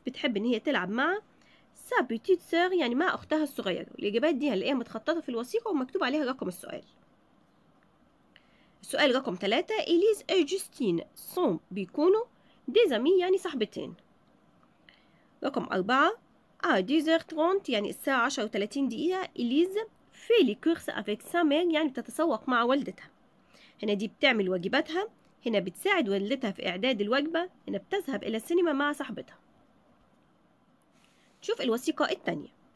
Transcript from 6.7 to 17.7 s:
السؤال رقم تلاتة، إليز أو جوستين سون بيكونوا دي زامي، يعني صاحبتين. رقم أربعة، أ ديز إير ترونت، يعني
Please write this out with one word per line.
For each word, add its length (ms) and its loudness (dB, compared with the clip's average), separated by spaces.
السؤال 340 2
رقم 200 -2
تلاتة، 440 0
إليز 520 2
أو 140 4
جوستين 560 -2
سون 440 -2
بيكونوا 520 2
دي 120 4
زامي، 300 4
يعني 180 2
صاحبتين. 560 -6
رقم 280 -2
أربعة، 400 2
أ 140 4
ديز 300 2
إير 100 4
ترونت، 500 0
يعني 200 0